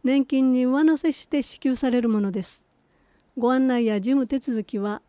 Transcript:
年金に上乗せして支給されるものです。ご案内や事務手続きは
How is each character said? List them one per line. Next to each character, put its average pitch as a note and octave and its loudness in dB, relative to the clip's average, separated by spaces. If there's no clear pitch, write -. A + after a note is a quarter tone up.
年 C4+ 2
金 C4 2
に B3+ 2
上 C4 2
乗 D#4 4
せ D#4 -2
し - -10
て C#4+ -2
支 - -12
給 C4 0
さ C4 -2
れ B3 2
る A#3 0
も G#3+ 2
の G3 -2
で F#3+ -6
す。 - -16
ご B3 0
案 C4 2
内 A#3+ 0
や G#3 0
事 G#3+ -2
務 C4+ 2
手 C4+ -2
続 A3+ -4
き - -8
は G#3 -6